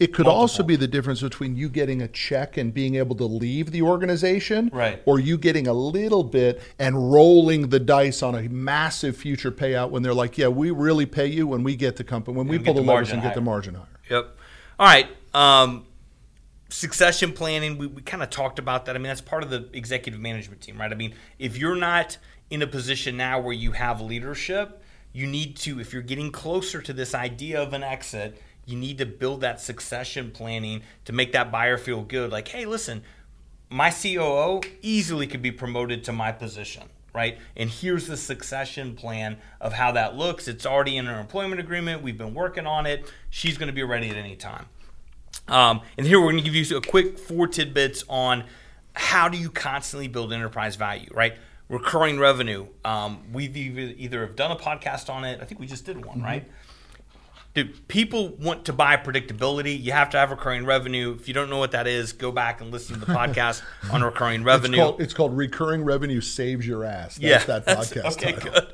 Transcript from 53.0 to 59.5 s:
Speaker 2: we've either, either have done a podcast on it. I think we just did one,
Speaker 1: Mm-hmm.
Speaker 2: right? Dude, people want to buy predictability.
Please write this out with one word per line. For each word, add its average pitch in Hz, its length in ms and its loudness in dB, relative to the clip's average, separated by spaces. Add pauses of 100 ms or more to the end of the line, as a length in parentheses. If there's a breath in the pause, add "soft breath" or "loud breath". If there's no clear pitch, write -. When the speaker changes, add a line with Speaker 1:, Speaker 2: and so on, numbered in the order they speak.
Speaker 2:
we've 135 240 -8
either, 131 400 -8
either 123 280 -8
have 104 120 -8
done 151 160 0
a 165 40 -6
podcast 143 560 -6
on 131 120 -6
it. 127 160 -8
I - 40 -14
think 208 160 -14
we 131 60 -12
just 131 180 -14
did 127 200 -12
one, 110 140 -10
Speaker 1:
Mm-hmm. 117 60 -4
Speaker 2:
right? 120 260 -6 (1040 loud breath)
Dude, - 340 -4
people 214 480 0
want 156 300 -4
to 156 80 -4
buy 143 240 6
predictability. 135 840 -4